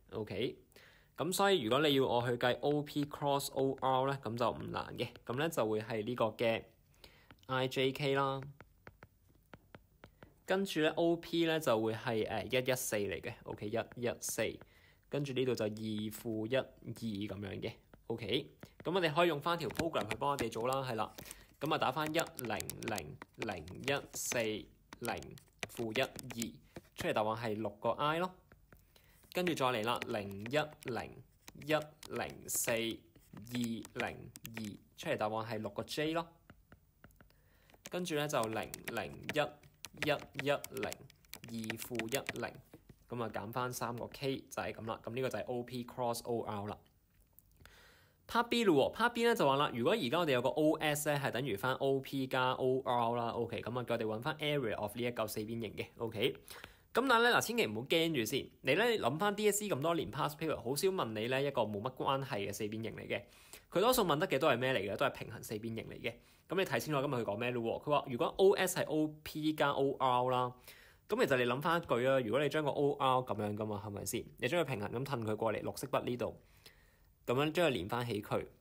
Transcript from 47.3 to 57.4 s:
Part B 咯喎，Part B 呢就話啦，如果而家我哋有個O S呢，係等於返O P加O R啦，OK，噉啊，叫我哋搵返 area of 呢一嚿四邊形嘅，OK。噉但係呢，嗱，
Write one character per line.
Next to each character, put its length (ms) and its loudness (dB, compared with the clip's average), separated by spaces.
Part 160 2
B 140 4
咯 280 6
喎， 60 -12
Part 120 4
B 160 2
呢 100 6
就 100 4
話 120 6
啦， 140 4
如 120 -2
果 100 6
而 160 0
家 80 2
我 80 4
哋 60 2
有 100 4
個 80 2
O 300 4
S 280 0
呢， 160 2
係 60 2
等 160 -2
於 100 -2
返 180 0
O 260 2
P 260 -4
加 280 2
O 300 2
R 320 2
啦， 140 0
OK， 320 -2
噉 180 -4
啊， 40 -4
叫 100 0
我 60 0
哋 60 0
搵 180 -2
返 140 -2
area 380 0
of 200 -4
呢 80 -4
一 80 0
嚿 160 -2
四 140 -6
邊 200 -6
形 140 -6
嘅， 100 -6
OK。 360 0
噉 160 2
但 0 -
係 180 6
呢， 120 6
嗱， 40 4